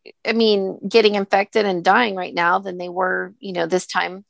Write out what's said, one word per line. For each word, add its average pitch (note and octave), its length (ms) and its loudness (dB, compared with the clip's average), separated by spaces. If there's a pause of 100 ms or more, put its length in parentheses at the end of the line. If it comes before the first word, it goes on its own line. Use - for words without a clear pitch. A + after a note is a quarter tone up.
(240)
I - 80 -2
mean, G#3 460 2 (100)
getting G#3 280 4
infected G3+ 500 0
and F3+ 180 -2
dying G3+ 300 4
right F3+ 200 -8
now F3 260 2
than F#3+ 180 -10
they F3+ 100 -8
were, F#3 520 -4
you G3 120 -12
know, F3 140 -2
this F3+ 200 0
time F3+ 440 -6